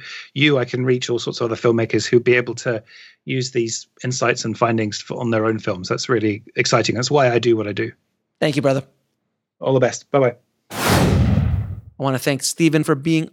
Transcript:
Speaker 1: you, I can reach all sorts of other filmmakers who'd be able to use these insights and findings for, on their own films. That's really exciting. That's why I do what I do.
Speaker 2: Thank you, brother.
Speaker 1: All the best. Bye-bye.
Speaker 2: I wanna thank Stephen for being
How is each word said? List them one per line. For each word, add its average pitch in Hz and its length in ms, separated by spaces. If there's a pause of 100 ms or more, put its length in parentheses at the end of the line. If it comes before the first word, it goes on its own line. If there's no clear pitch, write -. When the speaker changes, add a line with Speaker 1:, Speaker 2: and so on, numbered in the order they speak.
(340)
Speaker 1:
you, 143 240
I 120 60
can 127 200
reach 127 240
all 117 120
sorts - 200
of 120 40
other 117 100
filmmakers 113 540
who'd 120 160
be 123 100
able 120 220
to 117 260 (440)
use 127 260
these 117 340 (160)
insights 123 420
and 110 140
findings 113 420
for, - 200
on 120 100
their 110 160
own 110 140
films. 95 280
That's - 200
really 107 340 (140)
exciting. 120 400
That's 127 160
why 135 180
I 120 80
do 117 180
what 104 120
I 101 40
do. 113 200 (480)
Speaker 2:
Thank 147 160
you, 147 60
brother. 135 200 (760)
Speaker 1:
All 135 120
the 131 60
best. 117 320
Bye-bye. 131 240 (1600)
Speaker 2:
I 139 40
wanna 135 160
thank 135 240
Stephen 156 420
for 160 100
being 160 380